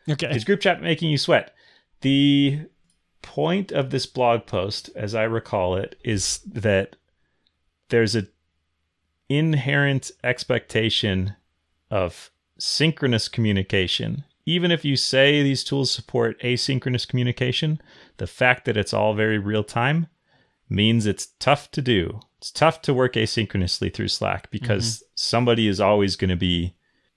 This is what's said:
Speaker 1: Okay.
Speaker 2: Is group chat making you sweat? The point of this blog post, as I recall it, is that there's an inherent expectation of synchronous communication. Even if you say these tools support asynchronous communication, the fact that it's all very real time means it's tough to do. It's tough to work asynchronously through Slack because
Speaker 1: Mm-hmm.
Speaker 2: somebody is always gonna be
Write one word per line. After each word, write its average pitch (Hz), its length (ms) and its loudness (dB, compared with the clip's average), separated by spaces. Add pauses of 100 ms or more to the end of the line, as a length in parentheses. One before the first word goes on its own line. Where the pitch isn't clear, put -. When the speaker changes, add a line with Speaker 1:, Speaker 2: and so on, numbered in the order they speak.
Speaker 1:
Okay. 151 260 -2
Speaker 2:
Is 113 100 -2
group 190 160 2
chat 180 220 2
making 165 280 -2
you 147 80 2
sweat? - 360 2 (480)
The 139 580 2 (640)
point 175 500 -4
of 139 180 -2
this 131 160 -4
blog 120 400 0
post, 98 480 -6
as 107 200 -8
I 110 100 0
recall 107 520 -2
it, - 280 -6
is 104 420 -2
that 101 500 0 (920)
there's 113 260 2
an 104 140 -2 (1000)
inherent 143 840 0 (140)
expectation 110 1120 -2 (540)
of 92 400 -4 (280)
synchronous 143 680 0
communication. 104 960 -2 (220)
Even 175 240 0
if 165 140 0
you 143 120 0
say 143 460 4
these 139 220 0
tools 135 260 -2
support - 500 -2
asynchronous 123 680 -2
communication, 127 720 -2 (360)
the - 100 -8
fact - 380 0
that 110 120 -2
it's 101 180 -2
all 107 200 0
very 107 240 0
real 104 260 -2
time 147 420 0 (640)
means 107 380 4
it's 98 200 -2 (120)
tough - 340 0
to 151 100 -4
do. 104 380 0 (180)
It's - 120 -14
tough 156 320 2
to 143 120 0
work 127 200 2
asynchronously 101 800 -2
through 101 160 -4
Slack - 420 -4
because 113 460 -4
Speaker 1:
Mm-hmm. - 80 -20 (100)
Speaker 2:
somebody 117 540 2
is 98 120 0
always 101 360 4
gonna 92 200 0
be 87 380 0 (420)